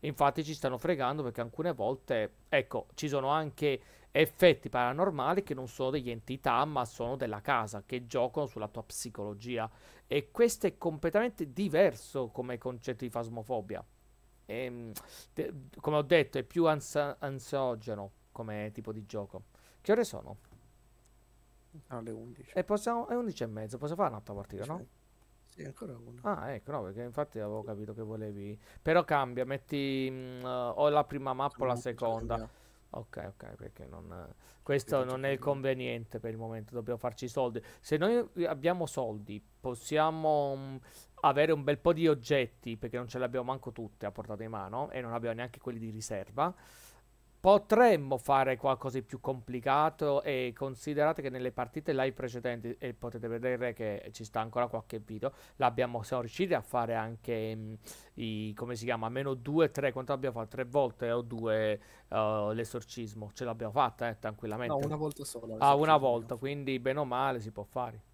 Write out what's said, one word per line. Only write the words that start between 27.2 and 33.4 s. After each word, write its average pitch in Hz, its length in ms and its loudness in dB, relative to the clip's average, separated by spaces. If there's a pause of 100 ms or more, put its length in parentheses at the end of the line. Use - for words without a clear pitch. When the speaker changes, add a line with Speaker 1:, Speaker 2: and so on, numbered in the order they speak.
Speaker 1:
avevo 104 240 -4
capito 104 320 -8
che 113 80 -10
volevi. 107 560 -8 (240)
Però 160 220 4
cambia, 127 420 0
metti, 135 640 -2
mm, 127 340 -10
eh, 127 300 -2
o 147 160 6
la 147 140 6
prima 139 280 -4
mappa 135 300 -2
o 131 40 2
la 123 100 2
Speaker 2:
Sì, 120 60 -6
Speaker 1:
seconda. 113 540 -2
Speaker 2:
cambia. 110 180 -8 (360)
Speaker 1:
Ok, 104 440 -10
ok, - 220 -16